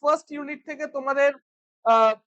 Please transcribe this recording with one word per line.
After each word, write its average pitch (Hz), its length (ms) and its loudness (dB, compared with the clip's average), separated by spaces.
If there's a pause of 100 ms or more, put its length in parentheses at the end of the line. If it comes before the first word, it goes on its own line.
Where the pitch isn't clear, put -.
ফার্স্ট 302 300 0
ইউনিট 294 280 -12 (100)
থেকে 302 180 -10
তোমাদের 277 440 0 (540)
আহ 226 280 4 (140)